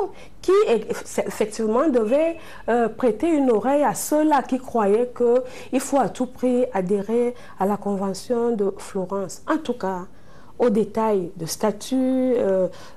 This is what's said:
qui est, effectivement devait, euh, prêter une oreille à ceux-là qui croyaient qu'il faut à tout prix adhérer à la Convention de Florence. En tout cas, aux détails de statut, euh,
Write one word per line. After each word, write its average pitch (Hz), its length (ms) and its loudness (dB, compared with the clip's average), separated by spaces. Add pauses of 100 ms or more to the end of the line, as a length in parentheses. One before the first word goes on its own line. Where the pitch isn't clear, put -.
(420)
qui 359 100 4 (160)
est, 226 220 2 (360)
effectivement 220 600 0
devait, 277 480 2 (320)
euh, 233 200 2
prêter 226 400 0
une 277 220 4
oreille 262 340 2
à 208 100 2
ceux-là 302 480 2
qui 254 160 -2
croyaient 226 580 2
qu'il 247 640 0
faut 277 180 0
à 208 100 2
tout 254 180 -2
prix 247 460 0
adhérer 208 640 0 (240)
à 190 80 2
la 202 100 2
Convention 202 800 -2
de 196 220 0
Florence. 190 680 -6
En 311 120 0
tout 247 160 -4
cas, 190 320 -6 (520)
aux 240 120 4
détails 208 680 0
de 165 100 -8
statut, 208 500 -2
euh, 247 720 2 (280)